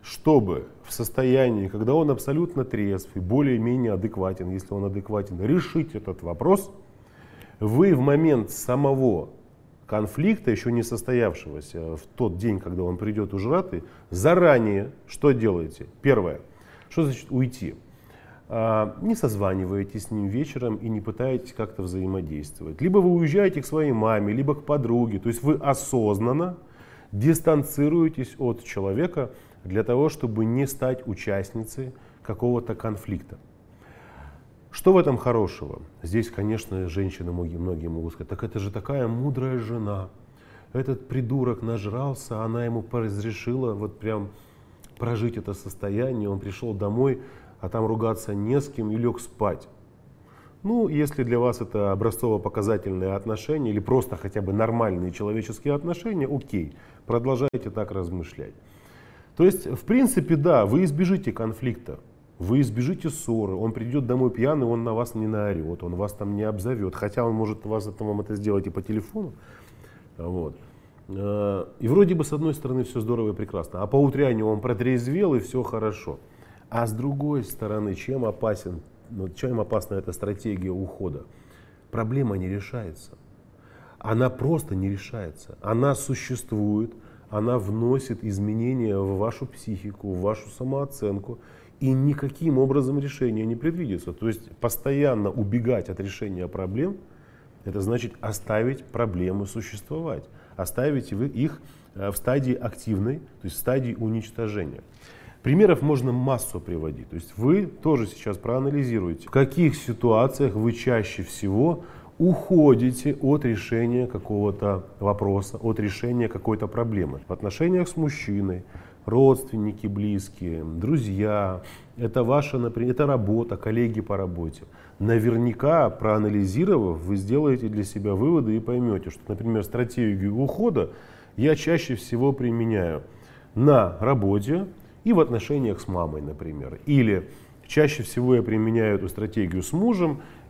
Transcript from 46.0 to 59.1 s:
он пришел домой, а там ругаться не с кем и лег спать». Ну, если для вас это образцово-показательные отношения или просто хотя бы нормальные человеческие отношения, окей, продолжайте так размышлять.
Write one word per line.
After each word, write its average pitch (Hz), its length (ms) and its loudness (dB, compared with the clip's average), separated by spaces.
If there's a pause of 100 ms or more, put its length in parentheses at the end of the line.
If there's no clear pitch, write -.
он 98 120 -2
пришел 101 340 -6
домой, 117 460 2 (420)
а 95 80 -6
там 113 160 0
ругаться 110 480 0
не 107 260 0
с 143 80 -2
кем 110 220 -4
и 110 80 -2
лег 117 220 0
спать». - 500 -4 (920)
Ну, 220 240 2
если 147 360 0
для 120 140 2
вас 120 240 2
это 101 300 0
образцово-показательные 101 1200 0
отношения 110 560 -2
или 104 100 0
просто 120 380 0
хотя 101 240 -6
бы 98 120 -2
нормальные 104 580 2
человеческие 110 640 -4
отношения, 170 520 -4
окей, 120 460 -4 (320)
продолжайте 123 640 0
так 101 220 -6
размышлять. 87 640 -8 (800)